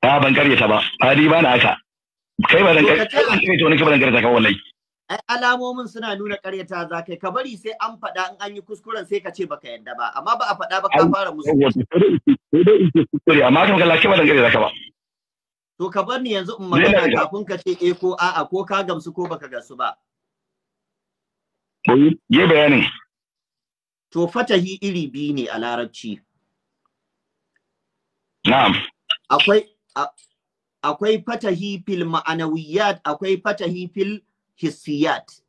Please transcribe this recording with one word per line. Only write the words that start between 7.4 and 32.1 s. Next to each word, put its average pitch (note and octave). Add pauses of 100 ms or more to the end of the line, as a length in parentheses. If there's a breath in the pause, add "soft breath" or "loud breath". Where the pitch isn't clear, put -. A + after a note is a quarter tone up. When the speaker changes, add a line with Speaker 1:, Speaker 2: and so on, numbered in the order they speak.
Speaker 2:
sai A3
an A3+
faɗa F#3
in F#3+
an G3+
yi G3+
kuskuren G#3+
sai G3+
ka F#3+
ce F3+
baka D3
yarda A#2
ba. A#2
Amma F#3+
ba B3
a G3+
faɗa F#3
ba G3
ka D3+
Speaker 1:
Ai, E3+
Speaker 2:
fara F#3+
musu. D3+
Speaker 1:
yawwa, C#3
to B2
sai F3
dai G3+
in E3
ce, C#4+ (180)
sai D#3+
dai G#3
in F3+
ce E3 (120)
kuskure. D3
Amma D3+
kan G3
kalla E3
kai -
ba F#3+
zan D#3+
ƙaryata C3
ka A#2
ba. G#2+ (1080)
Speaker 2:
To F#3
ka G3
bar B3
ni B3+
yanzu G3
in F#3+
Speaker 1:
Ni -
ina F#3+
Speaker 2:
magana E3+
Speaker 1:
da A#2
Speaker 2:
kafin G3+
ka F#3+
ce F3+
eh F3
ko F#3
a'a E3+
ko F#3
ka G3
gamsu E3+
ko F3+
baka D3+
gamsu B2+
ba. A#2+ (1900)
Speaker 1:
Yi D3
bayanin. D3 (1300)
Speaker 2:
To E3+
fatahi F#3+
iri F3+
biyu D3
ne C3
a A2
larabci. A#2 (2250)
Speaker 1:
Na'am. B2 (580)
Speaker 2:
Akwai, G3 (320)
a-, - (720)
akwai G3+
fatahi G3+
fil F3+
ma'anawiyat, E3